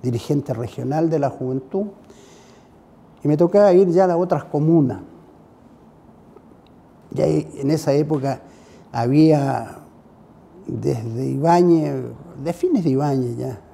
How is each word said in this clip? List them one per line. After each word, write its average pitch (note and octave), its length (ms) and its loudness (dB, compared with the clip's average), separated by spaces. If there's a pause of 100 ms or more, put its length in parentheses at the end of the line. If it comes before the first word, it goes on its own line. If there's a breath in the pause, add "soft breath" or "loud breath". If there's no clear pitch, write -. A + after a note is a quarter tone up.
dirigente B2+ 520 -4
regional C3 560 -4
de D#3+ 100 -2
la C#3 100 0
juventud, C3+ 580 -6 (1400 loud breath)
y C#3+ 40 0
me D3+ 80 4
tocaba F3+ 380 4
ir F#3 160 6
ya F3+ 160 4
a - 20 2
las E3+ 100 0
otras F3+ 280 -2
comunas. D3 540 2 (2250)
Y - 80 -2
ahí, D#3 380 0
en C#3 120 -2
esa D3+ 220 0
época C#3 460 -2 (520 loud breath)
había C3+ 880 2 (880)
desde A#2 580 -4
Ibáñez, D#3 720 2 (480)
de E3+ 100 -6
fines D4+ 300 0
de D#3 80 0
Ibáñez C3 460 -2
ya B2 220 -10 (140)